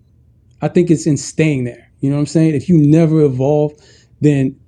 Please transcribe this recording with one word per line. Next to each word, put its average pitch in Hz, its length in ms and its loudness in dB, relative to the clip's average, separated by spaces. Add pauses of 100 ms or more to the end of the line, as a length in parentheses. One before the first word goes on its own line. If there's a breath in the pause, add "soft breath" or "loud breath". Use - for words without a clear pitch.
(640)
I 151 60 -4
think 170 240 0
it's 151 160 -2
in 143 80 0
staying 147 480 -4
there. - 340 -14
You 139 120 -4
know 143 60 -2
what 147 40 -2
I'm 147 60 -4
saying? 160 280 0
If 135 140 -4
you 175 100 4
never 156 440 2
evolve, 147 500 0 (480 soft breath)
then 139 480 0